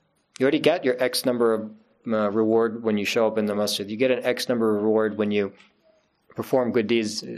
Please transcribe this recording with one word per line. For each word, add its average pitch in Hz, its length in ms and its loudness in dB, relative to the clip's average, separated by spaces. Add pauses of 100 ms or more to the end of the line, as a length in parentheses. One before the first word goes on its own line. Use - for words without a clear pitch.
(380)
You 131 60 0
already 143 160 2
get 156 240 2
your - 180 0
X 127 240 -2
number 117 280 2
of, 104 160 -6 (400)
uh, 107 200 0
reward 113 520 0
when 110 140 0
you 104 80 -2
show 113 220 0
up 107 100 -2
in 107 100 0
the 104 80 -2
masjid. 101 360 -4
You 107 60 -8
get 127 140 2
an 123 140 -2
X 123 240 -2
number 113 280 2
of 104 60 -2
reward 110 360 0
when 104 120 0
you 101 220 0 (840)
perform 120 380 0
good 110 140 2
deeds, 110 360 0 (160)